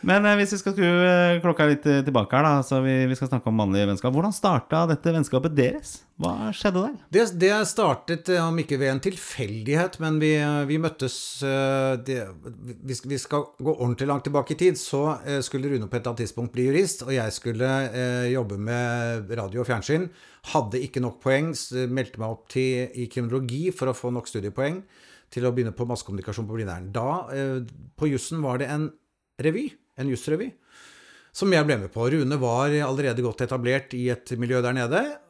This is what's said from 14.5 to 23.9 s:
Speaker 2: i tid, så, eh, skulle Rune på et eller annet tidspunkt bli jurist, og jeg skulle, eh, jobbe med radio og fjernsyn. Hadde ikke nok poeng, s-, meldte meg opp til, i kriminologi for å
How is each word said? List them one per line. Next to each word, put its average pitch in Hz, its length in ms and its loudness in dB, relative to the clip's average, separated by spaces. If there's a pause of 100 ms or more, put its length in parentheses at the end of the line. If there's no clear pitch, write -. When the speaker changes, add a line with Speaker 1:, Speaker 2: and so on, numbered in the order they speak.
Speaker 2:
i 151 80 -6
tid, 175 160 4
så, - 240 -2 (240)
eh, 143 160 -2
skulle 139 320 -4
Rune 107 160 -2
på 123 80 -4
et 117 60 -4
eller 120 100 -4
annet 117 140 -4
tidspunkt 120 260 -6
bli 127 160 2
jurist, 165 340 2
og 127 120 -6
jeg 120 180 0
skulle, 120 380 -2 (180)
eh, 123 420 -2
jobbe 107 280 -2 (100)
med 117 640 -2
radio 113 320 -4
og - 20 -8
fjernsyn. 143 400 0 (460)
Hadde 127 320 0
ikke 127 180 -4
nok 117 220 -6
poeng, 143 320 2
s-, - 160 -8
meldte 127 480 -4
meg 110 160 -6
opp - 160 -20
til, 131 400 0
i 120 160 -6
kriminologi 131 640 -2
for 135 160 -2
å 127 80 -2